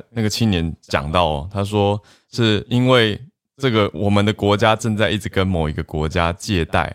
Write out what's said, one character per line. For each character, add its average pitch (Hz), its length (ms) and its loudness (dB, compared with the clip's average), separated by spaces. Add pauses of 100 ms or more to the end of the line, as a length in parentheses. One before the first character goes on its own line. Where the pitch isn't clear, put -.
那 113 120 -6
个 107 80 0
青 110 220 0
年 85 300 0
讲 73 300 -4
到 90 140 2
哦， 78 260 -4
他 98 120 -4
说 101 380 0 (300)
是 110 380 0
因 123 180 2
为 117 320 2 (360)
这 135 160 -2
个 107 220 2
我 101 160 -2
们 101 160 2
的 107 80 0
国 101 240 0
家 110 180 4
正 110 220 -4
在 101 120 0
一 104 80 -2
直 92 120 -8
跟 95 180 0
某 82 220 0
一 76 40 -6
个 85 100 -6
国 78 260 -4
家 85 240 -2
借 87 320 -2
贷， - 300 -2